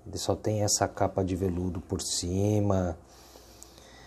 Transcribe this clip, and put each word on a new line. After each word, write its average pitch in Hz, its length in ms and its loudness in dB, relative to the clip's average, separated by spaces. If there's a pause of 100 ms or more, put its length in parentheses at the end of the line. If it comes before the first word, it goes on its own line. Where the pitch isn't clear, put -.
Ele 90 140 -10
só 98 160 0
tem 107 280 0
essa 101 240 2
capa 98 360 0
de 92 120 0
veludo 90 460 -2
por - 220 -4
cima. 95 920 2 (1120)